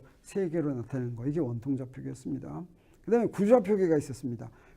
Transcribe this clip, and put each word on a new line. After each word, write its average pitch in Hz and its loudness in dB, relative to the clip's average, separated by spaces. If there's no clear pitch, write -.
세 190 -4
개로 151 -2
나타내는 123 -4
거 117 -8
이게 147 0
원통 131 -2
좌표계였습니다. 135 -8
그다음에 220 4
구좌표계가 190 4
있었습니다. 120 -4